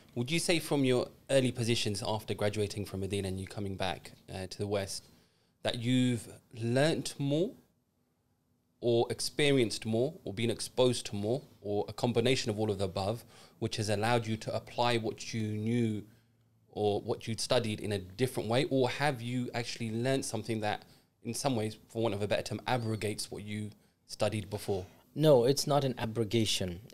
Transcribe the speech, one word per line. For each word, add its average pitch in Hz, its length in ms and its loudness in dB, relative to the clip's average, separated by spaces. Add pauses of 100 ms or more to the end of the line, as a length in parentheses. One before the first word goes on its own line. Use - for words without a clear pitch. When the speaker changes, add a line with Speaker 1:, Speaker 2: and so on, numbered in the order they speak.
(160)
Speaker 1:
Would 123 160 -4
you 165 80 2
say 165 200 2
from 143 260 2
your 127 240 4 (200)
early 131 220 4
positions 110 500 0 (140)
after 107 180 -4
graduating 104 520 -2
from 95 160 -6
Medina 98 260 -2
and 92 140 -4
you 92 40 -8
coming 98 300 -6
back, - 380 -6 (200)
uh, 95 140 -6
to - 100 -12
the 101 100 -4
West, 98 360 -2 (600)
that 120 160 -2
you've 123 500 2 (240)
learnt 123 640 2
more 147 320 2 (1300)
or 120 300 4
experienced 135 760 2
more 117 280 0 (100)
or 101 100 -6
been 113 160 0
exposed 123 580 2
to - 80 -8
more 107 260 0 (200)
or 104 260 -2
a 107 60 -10
combination 120 560 2
of 104 100 -2
all 107 120 0
of 98 60 0
the 98 80 0
above, 98 380 -4 (360)
which 113 180 -4
has 107 120 -2
allowed 110 380 2
you 110 100 -2
to 110 180 -6
apply 120 420 0
what - 360 -6
you 113 100 -2
knew 107 600 0 (720)
or 104 260 2
what - 260 -4
you'd 113 120 -4
studied 110 400 0
in 104 120 -4
a 101 80 0
different 107 500 -2
way? 127 200 4
Or 131 200 4
have 139 320 -2
you 123 320 -4
actually 117 380 -6
learnt 131 340 0
something 110 360 -2
that, 104 220 -2 (400)
in 117 100 -6
some 135 220 0
ways, 110 220 -2 (120)
for 113 120 -4
want 113 140 2
of 104 60 -2
a 104 60 -2
better 104 140 0
term, - 260 -6
abrogates 110 640 -2
what 101 120 -10
you 104 260 -8 (380)
studied 107 420 -2
before? 98 360 -4 (300)
Speaker 2:
No, 143 300 8
it's 135 220 2
not 143 160 4
an 131 160 0
abrogation. 107 800 0 (140)